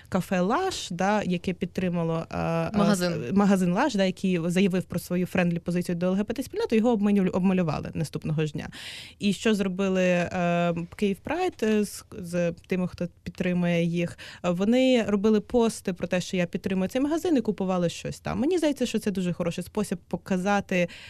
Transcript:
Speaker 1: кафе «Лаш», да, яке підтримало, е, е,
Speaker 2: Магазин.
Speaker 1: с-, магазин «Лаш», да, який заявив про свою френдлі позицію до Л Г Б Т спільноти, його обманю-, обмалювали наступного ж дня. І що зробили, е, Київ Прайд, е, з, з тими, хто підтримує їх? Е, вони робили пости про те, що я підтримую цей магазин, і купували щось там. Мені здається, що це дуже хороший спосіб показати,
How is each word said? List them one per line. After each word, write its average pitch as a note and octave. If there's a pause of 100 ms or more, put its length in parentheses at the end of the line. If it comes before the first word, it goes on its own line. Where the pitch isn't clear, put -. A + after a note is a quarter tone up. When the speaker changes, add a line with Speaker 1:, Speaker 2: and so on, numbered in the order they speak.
Speaker 1:
кафе F#3
«Лаш», E4
да, F#3+
яке F3+
підтримало, E3+
е, -
е, E3
Speaker 2:
Магазин. G3
Speaker 1:
с-, B2
магазин F#3+
«Лаш», A#3+
да, G3
який F#3 (100)
заявив F#3
про -
свою F3+
френдлі F3
позицію F3
до F3
Л F#3
Г G3+
Б -
Т C4+
спільноти, G4+
його A3
обманю-, G3+
обмалювали F#3
наступного D#3
ж D3
дня. - (500)
І G3+
що A3
зробили, F#3+
е, F3 (220)
Київ G3
Прайд, F4
е, G#3+
з, - (140)
з F3 (140)
тими, F3+
хто F3 (140)
підтримує F3
їх? E3+ (260)
Е, F3+
вони A#3+
робили G#3
пости A3+
про F3
те, F3+
що -
я F3
підтримую F#3+
цей B3+
магазин, D#4
і A#3+
купували F#3
щось -
там. D#3+
Мені E4+
здається, D4
що A3+
це G#3
дуже F3+
хороший F3
спосіб G3+ (100)
показати, F#3 (220)